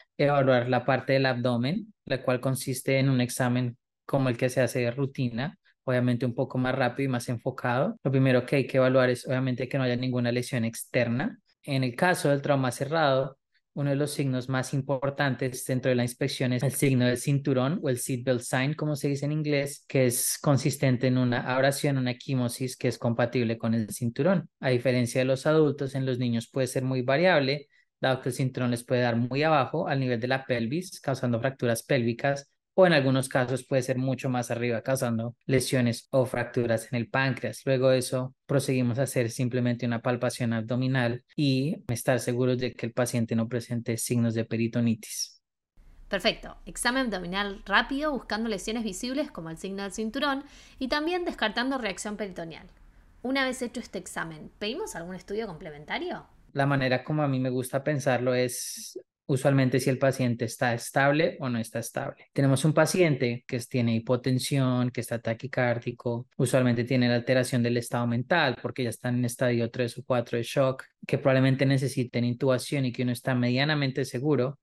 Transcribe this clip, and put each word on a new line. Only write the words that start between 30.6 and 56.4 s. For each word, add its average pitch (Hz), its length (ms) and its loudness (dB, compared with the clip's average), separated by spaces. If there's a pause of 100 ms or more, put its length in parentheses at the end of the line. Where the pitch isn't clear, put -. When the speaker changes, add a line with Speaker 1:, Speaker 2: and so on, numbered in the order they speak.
Speaker 1:
causando 127 380 0
fracturas 123 460 -2
pélvicas, 135 640 0 (300)
o 185 60 10
en 175 60 6
algunos 135 360 4
casos 131 380 0
puede 135 160 2
ser 127 160 -2
mucho 131 320 -2
más 123 220 -2
arriba, 117 300 -2
causando 120 520 -2 (120)
lesiones 127 680 2
o 127 140 4
fracturas 117 640 -2
en 123 60 -2
el 113 100 -4
páncreas. 127 580 -2
Luego 131 220 4
de 131 100 6
eso, 127 380 -4 (100)
proseguimos 127 540 0
a - 20 0
hacer 123 280 0
simplemente 123 540 0
una 117 160 -2
palpación 123 520 -2
abdominal 123 720 0 (100)
y 139 540 0
estar 123 320 0
seguros 127 380 0
de 123 160 -4
que - 120 -6
el 113 60 -8
paciente 120 420 0
no 113 140 0
presente 117 480 -4
signos 117 380 0
de 113 100 -2
peritonitis. 113 1000 -2 (640)
Speaker 2:
Perfecto. - 600 -4
Examen 247 400 -2
abdominal 196 600 -4
rápido, 269 460 0
buscando 226 360 -4
lesiones 220 360 -4
visibles 254 480 -4
como 165 180 -10
el 165 80 -10
signo 196 240 -8
del 196 80 -8
cinturón 269 540 -2 (340)
y 262 80 -4
también 311 380 0
descartando 254 540 -2
reacción 208 380 -6
peritoneal. 175 520 -10 (540)
Una 269 220 0
vez 254 160 -4
hecho 240 200 -6
este - 180 -10
examen, 165 640 -10
¿pedimos 294 340 -6
algún 180 220 -10
estudio 208 320 -6
complementario? 180 800 -8 (240)